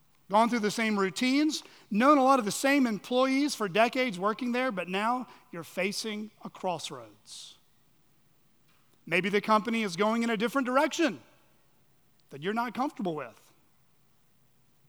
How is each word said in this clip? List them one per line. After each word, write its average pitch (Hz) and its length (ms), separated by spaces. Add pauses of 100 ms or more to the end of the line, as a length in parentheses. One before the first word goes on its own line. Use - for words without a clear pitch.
(280)
gone 214 220
through 240 80
the 208 140
same 220 260
routines, 254 640 (260)
known 269 300
a 254 60
lot 262 160
of 214 40
the 196 60
same 269 340
employees 254 680
for 208 140
decades 226 500
working 214 320
there, 247 220
but 180 160
now 220 400 (240)
you're 170 100
facing 208 680 (120)
a 196 60
crossroads. 139 1040 (1500)
Maybe 180 220
the 202 120
company 220 440
is 180 100
going 220 300
in 233 60
a 226 60
different 233 300
direction 269 540 (1120)
that 143 120
you're 190 100
not 233 220
comfortable 226 400
with. 127 260 (1500)